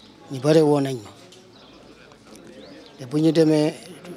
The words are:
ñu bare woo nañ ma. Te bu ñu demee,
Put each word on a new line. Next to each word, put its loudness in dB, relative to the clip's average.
ñu -12
bare 4
woo 2
nañ -4
ma. -20
Te -16
bu -4
ñu 2
demee, 2